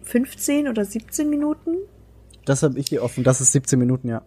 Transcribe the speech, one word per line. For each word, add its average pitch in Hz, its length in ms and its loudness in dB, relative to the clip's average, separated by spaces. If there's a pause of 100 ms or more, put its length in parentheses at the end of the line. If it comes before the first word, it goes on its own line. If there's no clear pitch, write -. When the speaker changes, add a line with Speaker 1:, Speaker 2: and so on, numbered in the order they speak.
Speaker 1:
fünfzehn 285 640 0
oder 220 160 -2
siebzehn 226 460 -4
Minuten. 302 480 -2 (680)
Speaker 2:
Das 139 200 0
hab 135 120 0
ich 135 120 -6
hier 123 160 -2
offen. 123 200 -4
Das 127 180 4
ist 131 100 4
siebzehn 135 280 2
Minuten, 123 300 2
ja. 113 180 -6